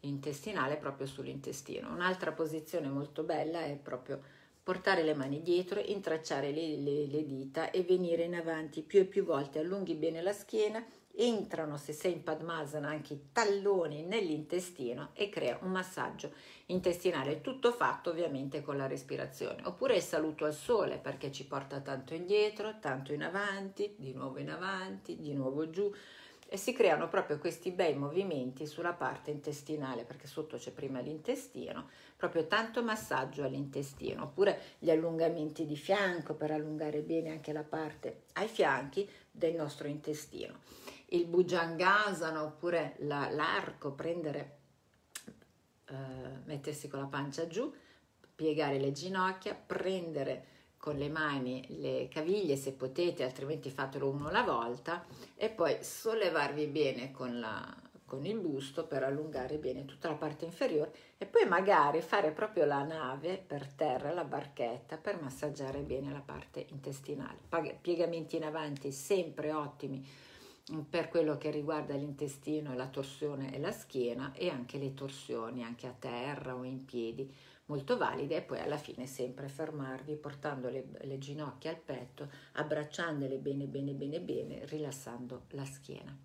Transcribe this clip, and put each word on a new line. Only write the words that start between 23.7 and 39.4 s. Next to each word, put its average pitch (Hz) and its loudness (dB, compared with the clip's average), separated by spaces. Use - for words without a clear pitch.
di 135 -8
nuovo 131 -6
in 143 -6
avanti, 185 -4
di 147 -4
nuovo 139 0
giù, 202 2
e 196 -4
si 247 0
creano 165 6
proprio 185 2
questi 175 -2
bei 175 6
movimenti 143 0
sulla 170 -2
parte 139 -2
intestinale, 143 -4
perché - -14
sotto - -6
c'è - -6
prima 135 -4
l'intestino, 156 -4
proprio 165 2
tanto 226 2
massaggio 143 0
all'intestino. 139 -4
Oppure 190 4
gli 165 4
allungamenti 160 4
di 147 -2
fianco 180 2
per 151 -2
allungare 151 0
bene 160 0
anche 151 -6
la 151 -2
parte - -6
ai 196 0
fianchi 143 2
del 165 2